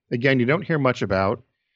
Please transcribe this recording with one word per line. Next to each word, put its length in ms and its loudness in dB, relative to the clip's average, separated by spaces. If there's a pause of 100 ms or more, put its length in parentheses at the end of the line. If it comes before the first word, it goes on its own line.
(120)
again, 280 2
you 60 2
don't 180 0
hear 160 -2
much 240 0
about. 400 0 (320)